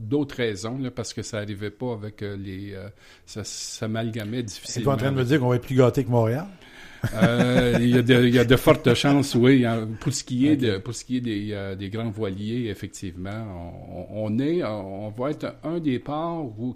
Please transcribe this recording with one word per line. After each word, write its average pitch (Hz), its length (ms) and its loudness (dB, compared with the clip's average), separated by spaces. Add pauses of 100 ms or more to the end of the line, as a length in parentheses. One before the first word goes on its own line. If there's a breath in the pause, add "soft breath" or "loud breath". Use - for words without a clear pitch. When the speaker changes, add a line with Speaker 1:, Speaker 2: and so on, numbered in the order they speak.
Speaker 1:
d'autres 139 360 -2
raisons, 113 420 -4
là, 131 120 -4
parce 120 220 -8
que - 80 -8
ça - 160 -8
arrivait 104 340 -6
pas 123 220 -6
avec, 107 300 -10
euh, 101 160 -8
les, 98 340 -10
euh, 95 160 -12 (380 soft breath)
ça 104 180 -10
s'amalgamait 113 1000 -6
difficilement 117 500 -4
Speaker 2:
Êtes-vous - 20 4
en - 20 0
train 127 140 0
de 135 60 0
me 131 40 2
Speaker 1:
avec 123 80 0
Speaker 2:
dire 147 120 4
qu'on 123 100 2
va 120 60 4
être 117 100 -4
plus 131 100 -2
gâtés 127 280 6
que 110 60 -4
Montréal ? 120 360 2 (680 loud breath)
Speaker 1:
Euh, 120 720 4
il 120 80 4
y 123 80 6
a 120 40 4
de, 123 240 6
il 120 80 6
y 127 40 8
a 120 80 6
de 127 100 6
fortes 131 380 6
chances, 143 400 2
oui. 123 320 6
Hein, 113 220 -2 (120)
pour 139 120 -2
ce - 120 -4
qui 131 240 0
est 156 60 6
Speaker 2:
Ok. 139 60 0
Speaker 1:
de, 107 180 2
pour 110 160 -8
ce - 100 -12
qui 127 140 -4
est - 20 -4
des, 107 320 -4
euh, 98 220 -6
des 98 160 -8
grands 113 180 -6
voiliers, 107 640 -4
effectivement, 92 1040 -10 (160)
on, 87 100 -12 (220)
on, 107 120 -2
on 113 40 0
est, 156 260 0
on 104 460 -8
va 123 220 -6
être 147 220 -8 (100)
un 165 160 -4
des 131 180 0
ports 151 600 -6
où, 123 180 -6